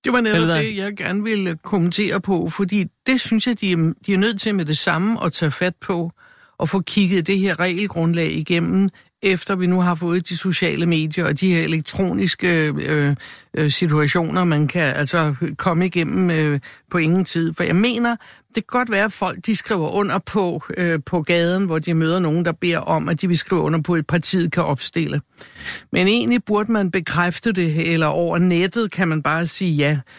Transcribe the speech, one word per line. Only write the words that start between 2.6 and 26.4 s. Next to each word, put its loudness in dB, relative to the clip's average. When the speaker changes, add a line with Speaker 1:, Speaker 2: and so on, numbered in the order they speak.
Speaker 1:
det 2
synes 0
jeg, -2
de 0
er, 2
de 0
er 4
nødt 0
til 0
med 0
det 0
samme 0
at 0
tage 0
fat -2
på -4
og -2
få 0
kigget 2
det 2
her 0
regelgrundlag 0
igennem, 0
efter 0
vi 0
nu 2
har 2
fået -2
de -4
sociale -2
medier 0
og 0
de 2
her 2
elektroniske, 0
øh, 0
øh, 0
situationer, 2
man 4
kan 0
altså 0
komme 2
igennem, 0
øh, 2
på -2
ingen 2
tid. -2
For -4
jeg 2
mener, 2
det -4
kan -2
godt -2
være, 2
at -6
folk, -4
de 2
skriver -2
under 0
på, -2
øh, 0
på -2
gaden, 2
hvor -2
de -2
møder 2
nogen, 2
der 0
beder -2
om, 0
at -2
de 0
vil 2
skrive 0
under 0
på, -2
at -2
partiet 0
kan 0
opstille. -2
Men 2
egentlig 2